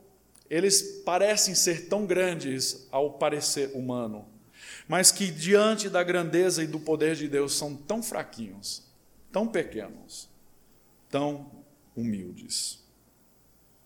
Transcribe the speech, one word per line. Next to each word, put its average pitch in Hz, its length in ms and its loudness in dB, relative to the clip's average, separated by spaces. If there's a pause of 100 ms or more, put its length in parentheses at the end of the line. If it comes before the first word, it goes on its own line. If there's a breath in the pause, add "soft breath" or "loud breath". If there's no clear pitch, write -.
(480)
eles 180 560 2
parecem 196 500 4
ser 170 340 2
tão 202 180 0
grandes 165 840 0
ao 143 240 0
parecer 147 600 0
humano, 123 520 -4 (600 loud breath)
mas 180 240 4
que 196 200 0
diante 202 580 4
da 180 140 2
grandeza 175 600 2
e 156 40 -2
do 156 120 -4
poder 156 380 2
de 147 100 -4
Deus 143 280 0
são 147 200 -4
tão 208 280 -4
fraquinhos, 107 800 -8 (500)
tão 208 140 0
pequenos, - 840 -6 (800)
tão 143 420 -4 (460)
humildes. 110 840 -6 (1040)